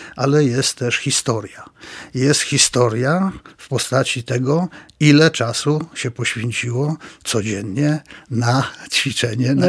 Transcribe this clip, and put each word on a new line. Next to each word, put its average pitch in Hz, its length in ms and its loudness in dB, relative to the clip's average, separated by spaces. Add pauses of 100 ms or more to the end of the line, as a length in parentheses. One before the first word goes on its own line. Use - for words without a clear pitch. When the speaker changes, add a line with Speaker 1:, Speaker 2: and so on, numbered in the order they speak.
(160)
Speaker 1:
ale 143 280 4
jest 127 340 0
też 120 180 -2
historia. - 680 -4 (500)
Jest 135 260 2
historia 139 920 2 (240)
w - 120 -20
postaci 127 540 -2
tego, 135 460 0 (320)
ile 151 300 6
czasu 147 640 -2
się - 160 -6
poświęciło 120 840 -4 (280)
codziennie 110 760 0 (320)
na 120 380 0 (240)
ćwiczenie 123 640 0
na 156 60 2
Speaker 2:
No 180 80 4